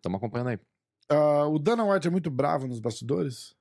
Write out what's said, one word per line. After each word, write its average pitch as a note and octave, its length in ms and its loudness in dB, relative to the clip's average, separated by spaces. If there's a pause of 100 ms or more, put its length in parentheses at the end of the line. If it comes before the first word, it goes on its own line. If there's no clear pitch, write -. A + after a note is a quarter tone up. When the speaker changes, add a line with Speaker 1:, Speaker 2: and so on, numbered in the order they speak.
Speaker 1:
Tamo F#2 140 -2
acompanhando A#2+ 320 -4
aí. A2+ 100 -4 (500)
Speaker 2:
Ah, D3 380 4
o D3+ 140 0
Dana A3+ 240 2
White F#3+ 240 2
é - 20 2
muito F3 200 0
bravo C3+ 360 0
nos B2 140 -6
bastidores? A#2+ 800 -4